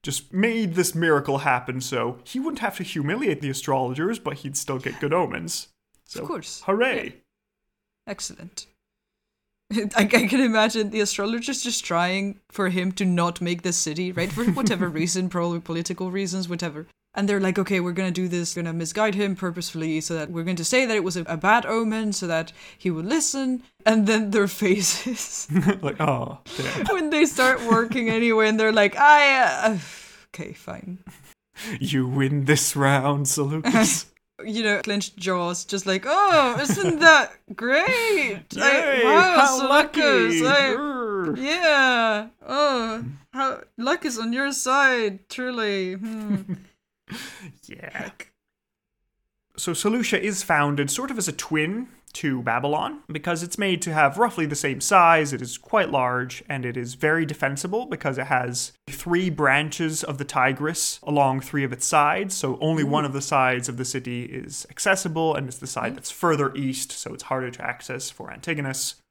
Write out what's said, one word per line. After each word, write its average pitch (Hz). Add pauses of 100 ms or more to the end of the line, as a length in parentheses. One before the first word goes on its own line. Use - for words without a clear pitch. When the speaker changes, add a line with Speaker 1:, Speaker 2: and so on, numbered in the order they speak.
Speaker 1:
just -
made 214
this 175
miracle 147
happen, 127
so 123
he -
wouldn't 302
have 196
to 185
humiliate 175
the 139
astrologers, 135
but 139
he'd 139
still 135
get -
good 147
omens. - (380)
So, -
Speaker 2:
Of -
course. -
Speaker 1:
hooray. 226
Speaker 2:
Yeah. - (960)
Excellent. - (1040)
<laughs> -
I, 214
I 202 (220)
can 254
imagine 220
the 220
astrologers 226
just 240
trying 185
for 190
him 185
to 196
not 175
make 175
this 175
city, 175
right? 175
For 214
whatever 190
Speaker 1:
<laughs> 156
Speaker 2:
reason, 180
probably 170
political 170
reasons, 185
whatever. 165 (260)
And 196
they're 202
like, 190
"Okay, 190
we're 175
gonna 185
do 185
this, 170
gonna 170
misguide 185
him 202
purposefully, 165
so 170
that 156
we're 165
going 180
to 165
say 254
that 226
it 180
was 175
a, 180
a 165
bad 208
omen, 220
so 190
that 165 (260)
he 180
would 160
listen." 262 (220)
And 214
then 220
their 202
<laughs> -
faces - (180)
Speaker 1:
<laughs> 190
Like, 139
"Oh, 135 (180)
damn." -
Speaker 2:
when 339
they 370
start 254
working 226
anyway, 226
and 220
they're 220
like, 202
"I, 285 (320)
uh, 196 (580)
okay, -
fine." 180 (800)
Speaker 1:
"You 131
win 135
this 147
round, 139
Seleucus." 160
Speaker 2:
<laughs> - (280)
You 220
know, 208
clenched 202
jaws, 175
just 196
like, 190
"Oh, 311
isn't 320
that 311 (120)
Speaker 1:
<laughs> 185
Speaker 2:
great? 302 (160)
I, 277
Speaker 1:
Yay, 233
Speaker 2:
wow, 339
Speaker 1:
how 269
Speaker 2:
Seleucus, 277
Speaker 1:
lucky. 254
Speaker 2:
I, 269
Speaker 1:
Grr. 240
Speaker 2:
yeah, 262 (200)
oh, 247 (280)
how, 262 (160)
luck 277
is 247
on 226
your 277
side, 254
truly." 208
Hmm. 208
Speaker 1:
<laughs> - (1040)
Yeah. -
Speaker 2:
Heck. - (1300)
Speaker 1:
So 175
Seleucia 214
is 196
founded 143
sort 277
of 233
as 208
a 147
twin 175 (240)
to 131
Babylon, 143
because 160
it's 175
made 196
to 165
have 151
roughly 202
the 147
same 135
size, 165
it 123
is 123
quite 202
large, 123
and 135
it 120
is 123
very 160
defensible 151
because 147
it 131
has 123 (160)
three 175
branches 151
of 139
the 139
Tigris 135
along 139
three 139
of 123
its 120
sides, 165
so 135
only 156
Speaker 2:
Ooh. 139
Speaker 1:
one 147
of 135
the 139
sides 127
of 117
the 123
city 123
is -
accessible, 165
and 135
it's 127
the 131
side 117
Speaker 2:
Mm. -
Speaker 1:
that's -
further 147
east, 131
so -
it's -
harder 127
to 123
access 127
for -
Antigonus. - (160)